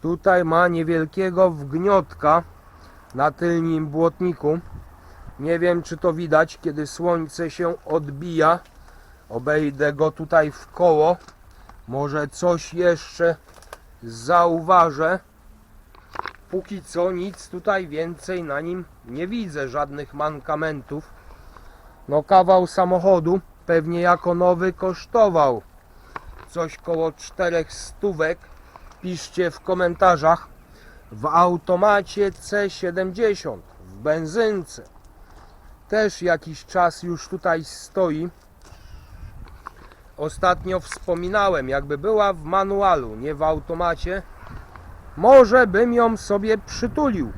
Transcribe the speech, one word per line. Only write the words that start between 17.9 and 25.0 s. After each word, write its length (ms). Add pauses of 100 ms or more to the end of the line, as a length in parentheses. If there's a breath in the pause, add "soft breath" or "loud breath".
na 180
nim 240 (200)
nie 240
widzę, 400
żadnych 460
mankamentów. 960 (1000 soft breath)
No, 140
kawał 440
samochodu, 760 (260)
pewnie 340
jako 340
nowy 380
kosztował 880 (840 loud breath)